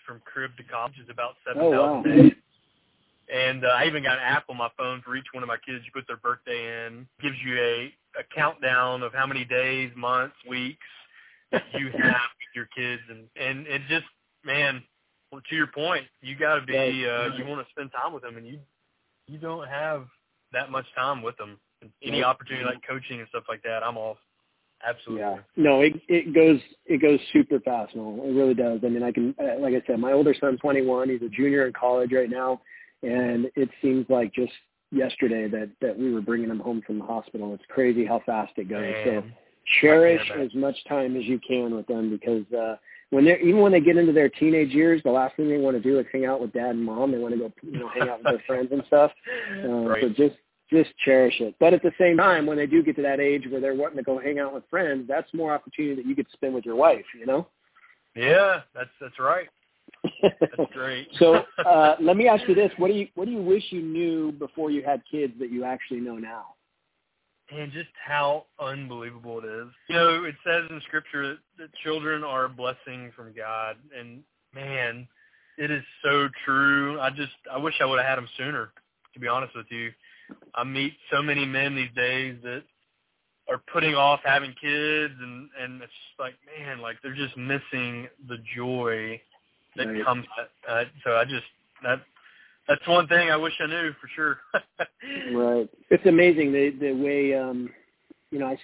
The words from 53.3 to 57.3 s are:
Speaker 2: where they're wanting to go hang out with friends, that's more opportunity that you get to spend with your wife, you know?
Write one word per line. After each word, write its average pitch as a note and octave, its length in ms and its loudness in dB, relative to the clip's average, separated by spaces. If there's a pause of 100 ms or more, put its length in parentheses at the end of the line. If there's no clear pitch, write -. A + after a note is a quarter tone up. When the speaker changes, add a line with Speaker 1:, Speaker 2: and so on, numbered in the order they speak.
Speaker 2:
where C3 100 -4
they're C3+ 160 -2
wanting C#3+ 220 -4
to B2+ 60 -6
go C3 160 0
hang C#3+ 200 -4
out C#3 140 -4
with C3 160 -12
friends, D3 400 -2
that's D#3 240 -2
more D#3+ 200 -2
opportunity C#3+ 420 -4
that B2+ 100 -8
you C3+ 100 -2
get C#3 120 -2
to - 60 -20
spend C3+ 200 -4
with A#2 120 -6
your A2+ 120 -6
wife, C#3+ 260 6 (160)
you A2+ 60 -14
know? C#3 220 -2 (680)